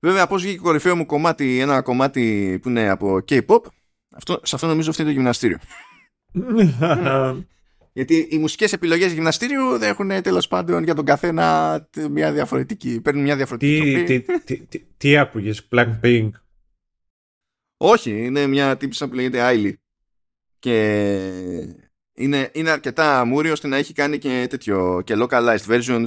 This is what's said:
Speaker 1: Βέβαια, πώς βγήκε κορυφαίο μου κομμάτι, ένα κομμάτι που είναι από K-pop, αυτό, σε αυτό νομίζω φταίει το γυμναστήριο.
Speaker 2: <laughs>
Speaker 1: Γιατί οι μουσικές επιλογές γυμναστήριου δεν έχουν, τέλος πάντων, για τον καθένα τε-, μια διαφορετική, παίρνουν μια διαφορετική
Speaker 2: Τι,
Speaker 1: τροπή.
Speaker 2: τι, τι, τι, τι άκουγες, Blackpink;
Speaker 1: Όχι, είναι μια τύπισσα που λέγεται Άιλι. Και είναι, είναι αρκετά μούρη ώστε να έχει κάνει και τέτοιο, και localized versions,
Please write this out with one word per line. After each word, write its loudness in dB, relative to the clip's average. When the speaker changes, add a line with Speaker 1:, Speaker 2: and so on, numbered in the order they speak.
Speaker 1:
Βέβαια, 4
πώς -2
βγήκε -6
κορυφαίο 2
μου -2
κομμάτι, 0
ένα 0
κομμάτι 0
που -6
είναι 0
από 0
K-pop, 4
αυτό, -6
σε -6
αυτό -4
νομίζω 0
φταίει -2
το 0
γυμναστήριο. 0
Speaker 2:
<laughs> 2
Speaker 1:
Γιατί 0
οι 0
μουσικές 0
επιλογές 0
γυμναστήριου -2
δεν -2
έχουν, -4
τέλος -2
πάντων, -2
για 0
τον -4
καθένα 0
τε-, -8
μια -2
διαφορετική, -4
παίρνουν -2
μια 0
διαφορετική 0
Speaker 2:
Τι, 0
Speaker 1:
τροπή. -
Speaker 2:
τι, -4
τι, -18
τι, -14
τι 4
άκουγες, -2
Blackpink; 2
Speaker 1:
Όχι, 2
είναι 0
μια 2
τύπισσα -6
που -10
λέγεται -2
Άιλι. 2
Και 0
είναι, -2
είναι -2
αρκετά 2
μούρη 0
ώστε -4
να -2
έχει -4
κάνει -2
και -4
τέτοιο, -2
και -2
localized 2
versions, 0